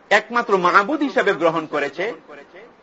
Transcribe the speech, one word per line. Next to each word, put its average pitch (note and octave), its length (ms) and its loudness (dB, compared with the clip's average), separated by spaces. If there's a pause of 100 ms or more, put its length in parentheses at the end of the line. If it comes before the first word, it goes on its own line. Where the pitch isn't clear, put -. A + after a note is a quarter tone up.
একমাত্র A3 480 0
মাবুদ G3 440 2
হিসেবে A3 320 0
গ্রহণ D#3+ 320 -2
করেছে, D3 480 -6 (680)